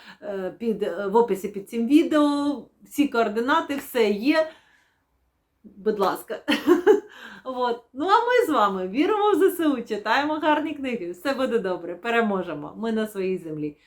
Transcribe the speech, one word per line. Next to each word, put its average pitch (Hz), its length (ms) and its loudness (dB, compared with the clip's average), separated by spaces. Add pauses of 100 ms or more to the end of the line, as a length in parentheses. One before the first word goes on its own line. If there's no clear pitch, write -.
(220)
е, 196 380 -8
під, 226 240 -2
е, 190 240 -4
в 196 80 0
описі 202 320 2
під 196 220 -10
цим 233 180 -2
відео. 285 800 2 (180)
Всі 285 240 0
координати, 240 680 0
все 233 340 0
є. 302 420 2 (1120)
Будь 202 360 -4
ласка. - 440 -2 (500)
<laughs> - 500 -6
От. 247 400 -4 (100)
Ну, 277 120 -4
а 415 200 6
ми 480 220 2
з - 20 -4
вами 196 380 0
віримо 403 440 2
в 381 40 2
З 349 220 2
С 330 100 0
У, 254 140 0
читаємо 240 520 -2
гарні 311 400 0
книги. 240 380 -6
Все 262 220 -4
буде 233 260 0
добре, 175 360 -6
переможемо. 185 840 -2
Ми 226 140 -6
на 220 160 -2
своїй 190 300 -4
землі. 151 500 -8